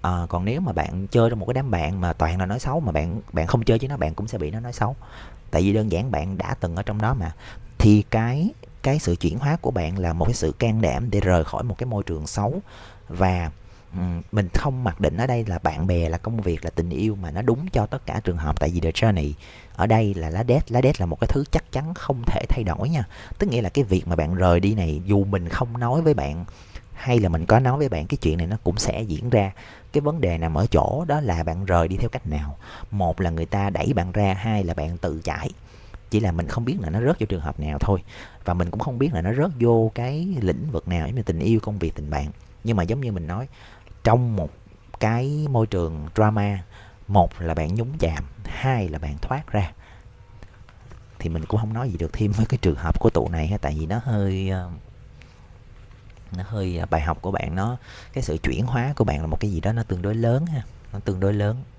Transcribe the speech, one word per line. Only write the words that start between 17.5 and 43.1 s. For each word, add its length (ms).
cho 180
tất 200
cả 180
trường 120
hợp. 240
Tại 100
vì 100
The 100
Journey 420
ở 100
đây 280
là 160
lá 120
đét. 300
Lá 80
đét 200
là 60
một 140
cái 80
thứ 220
chắc 220
chắn 220
không 320
thể 220
thay 160
đổi 240
nha. 160
Tức 80
nghĩa 160
là 60
cái 160
việc 240
mà 80
bạn 180
rời 260
đi 140
này, 300
dù 200
mình 240
không 300
nói 240
với 120
bạn 300
hay 260
là 100
mình 180
có 120
nói 200
với 100
bạn, 180
cái 100
chuyện 220
này 80
nó 180
cũng 120
sẽ 260
diễn 280
ra. 220
Cái 80
vấn 200
đề 180
nằm 160
ở 120
chỗ 380
đó 160
là 220
bạn 220
rời 240
đi 80
theo 120
cách 180
nào. 300
Một 300
là 100
người 160
ta 240
đẩy 220
bạn 200
ra, 220
hai 300
là 100
bạn 240
tự 260
chạy. 260
Chỉ 100
là 120
mình 160
không 160
biết 160
là 100
nó 100
rớt 200
vô 80
trường 120
hợp 200
nào 180
thôi. 240
Và 100
mình 160
cũng 100
không 180
biết 160
là 60
nó 120
rớt 180
vô 340
cái 460
lĩnh 300
vực 180
nào, 180
giống 100
như 60
tình 160
yêu, 220
công 180
việc, 160
tình 160
bạn. 200
Nhưng 120
mà 60
giống 180
như 120